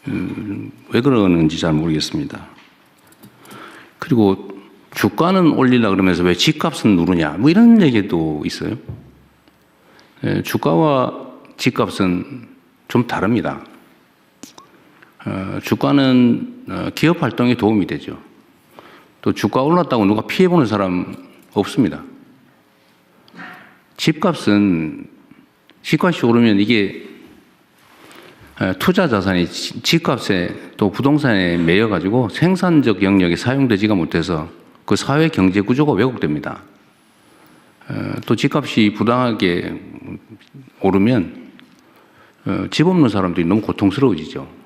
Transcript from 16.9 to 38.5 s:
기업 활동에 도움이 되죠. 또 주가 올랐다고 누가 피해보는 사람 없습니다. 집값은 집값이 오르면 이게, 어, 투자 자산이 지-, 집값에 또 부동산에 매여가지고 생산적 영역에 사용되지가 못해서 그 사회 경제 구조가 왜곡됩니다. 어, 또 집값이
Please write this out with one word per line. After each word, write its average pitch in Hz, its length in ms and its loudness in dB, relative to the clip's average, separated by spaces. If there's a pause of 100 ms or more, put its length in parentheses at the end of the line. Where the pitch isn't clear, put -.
기업 170 300 0
활동에 123 320 0
도움이 101 320 0
되죠. - 320 -10 (1000)
또 101 120 0
주가 127 300 0
올랐다고 143 420 2
누가 107 160 2
피해보는 175 460 2
사람 92 480 -2 (380)
없습니다. 104 500 0 (1900)
집값은 101 1080 0 (760)
집값이 160 440 0
오르면 117 340 4
이게, 104 480 0 (1500)
어, 95 200 -2
투자 180 280 2
자산이 92 400 2
지-, - 340 -10
집값에 107 720 -2 (240)
또 101 140 2
부동산에 117 640 2
매여가지고 98 720 0
생산적 156 760 2
영역에 95 320 4
사용되지가 110 600 0
못해서 80 540 -2 (360)
그 104 100 0
사회 151 340 0
경제 95 320 2
구조가 127 320 2
왜곡됩니다. 90 680 -2 (1300)
어, 98 240 -8 (120)
또 123 100 -2
집값이 123 600 0